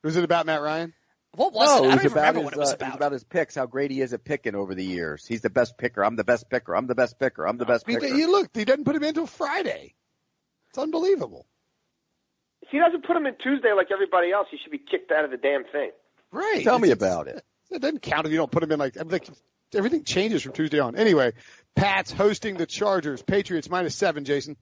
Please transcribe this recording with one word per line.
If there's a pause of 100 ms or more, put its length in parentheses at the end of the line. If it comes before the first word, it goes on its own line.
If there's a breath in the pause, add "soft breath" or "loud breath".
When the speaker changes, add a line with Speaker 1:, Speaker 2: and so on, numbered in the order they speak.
Speaker 1:
Was
it
about
Matt
Ryan? (400)
Speaker 2:
What
was
Speaker 3:
No,
Speaker 2:
it?
I
Speaker 3:
it
was
Speaker 2:
don't
even
Speaker 3:
about
Speaker 2:
remember
Speaker 3:
his,
Speaker 2:
what
it
was
Speaker 3:
uh,
it
was
Speaker 2:
about.
Speaker 3:
about
his
picks,
how
great
he
is
at
picking
over
the
years.
"He's
the
best
picker.
I'm
the
best
picker.
I'm
the
best
Speaker 1:
I
mean,
Speaker 3:
picker."
Speaker 1:
you
look,
he
doesn't
put
him
in
until
Friday. (760)
It's
unbelievable. (1120)
Speaker 4:
If
he
doesn't
put
him
in
Tuesday
like
everybody
else,
he
should
be
kicked
out
of
the
damn
thing. (400)
Speaker 1:
Right.
Speaker 3:
Tell
me
Speaker 1:
It's,
Speaker 3:
about
it. (280)
Speaker 1:
it
doesn't
count
if
you
don't
put
him
in
like,
like, (480)
everything
changes
from
Tuesday
on.
Anyway, (420 soft breath)
Pats
hosting
the
Chargers.
Patriots
minus
seven,
Jason.